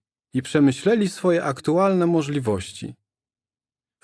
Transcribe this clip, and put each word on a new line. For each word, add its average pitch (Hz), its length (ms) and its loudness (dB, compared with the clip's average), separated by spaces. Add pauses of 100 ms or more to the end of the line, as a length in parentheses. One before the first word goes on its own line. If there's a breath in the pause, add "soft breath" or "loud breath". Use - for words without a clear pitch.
(340)
i 131 80 -2
przemyśleli 156 680 2
swoje 180 340 0
aktualne 175 640 0
możliwości. 135 880 -2 (1080)